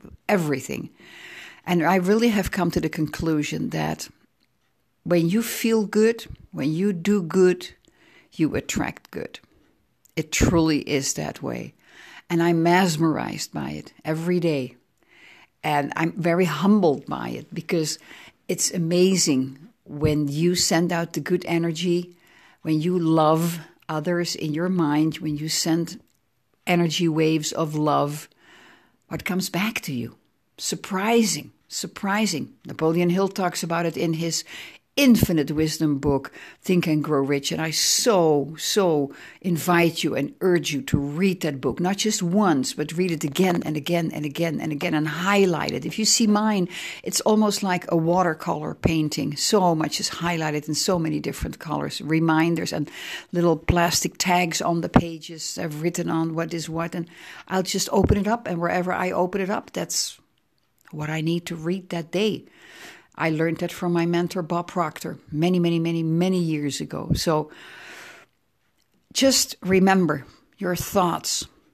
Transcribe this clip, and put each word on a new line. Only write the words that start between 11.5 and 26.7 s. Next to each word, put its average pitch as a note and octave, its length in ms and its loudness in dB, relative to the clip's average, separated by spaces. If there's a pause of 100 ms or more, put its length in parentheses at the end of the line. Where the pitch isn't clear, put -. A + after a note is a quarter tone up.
And E3+ 140 2
I'm E3+ 180 4
mesmerized E3 880 2
by C#3+ 200 -8
it - 220 -14 (120)
every E3 340 0
day. C#3+ 360 -2 (880)
And D3 320 0
I'm E3 160 0
very E3+ 340 2
humbled E3+ 640 2
by A#2+ 220 -6
it C#3 220 -12
because D#3+ 460 -4 (500)
it's - 220 -2
amazing E3+ 880 2 (280)
when D3 420 0
you D#3+ 260 2
send F3 380 2
out E3+ 220 -4
the E3 60 -4
good F3+ 280 -2
energy, E3+ 680 -2 (460)
when D#3 180 0
you F3+ 200 0
love D#3+ 600 2 (300)
others E3+ 460 -2
in D3+ 180 -4
your E3+ 160 -2
mind, D#3 480 2
when D#3 180 -4
you D#3 140 -6
send E3 500 -2 (680)
energy E3+ 400 2